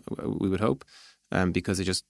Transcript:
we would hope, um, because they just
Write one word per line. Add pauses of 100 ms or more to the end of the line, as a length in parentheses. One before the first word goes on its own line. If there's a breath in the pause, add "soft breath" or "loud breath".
(240)
we
would
hope, (460 loud breath)
um,
because
they
just